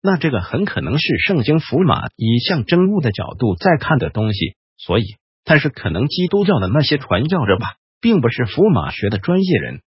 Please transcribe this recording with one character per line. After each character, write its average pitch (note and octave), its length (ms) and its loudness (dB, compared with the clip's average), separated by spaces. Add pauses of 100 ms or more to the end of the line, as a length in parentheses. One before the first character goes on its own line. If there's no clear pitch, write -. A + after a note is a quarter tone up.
那 F#3+ 160 2
这 D3+ 140 0
个 G2+ 100 -2
很 F#3 240 -2
可 - 160 -6
能 C3+ 160 -2
是 D#3 220 -2
圣 C#3+ 240 0
经 D#3 160 2
福 D3+ 200 -2
马 E3 360 2
以 A2+ 240 2
象 C#3 260 -2
征 F3+ 260 4
物 G3+ 100 0
的 A#2 100 0
角 - 260 -8
度 G#2 180 0
在 E3+ 240 2
看 D3+ 200 0
的 D#2 100 -2
东 A2 240 -2
西， E2+ 220 -6 (220)
所 F2+ 220 -2
以 A2 40 0 (400)
他 D3+ 160 4
是 D3 100 -2
可 - 200 -6
能 F#2+ 180 0
基 F3+ 200 -2
督 G3+ 160 2
教 F3 160 2
的 - 80 -2
那 C3 140 2
些 C#3+ 160 0
传 A2+ 300 -2
教 E3 180 0
者 F#2+ 140 2
吧， - 160 -8 (240)
并 A3+ 200 2
不 C#3 100 2
是 B2 160 -2
福 F3 240 2
马 E2+ 220 0
学 - 180 -4
的 G2+ 100 -2
专 F3+ 220 0
业 F3+ 180 2
人 B1+ 300 -8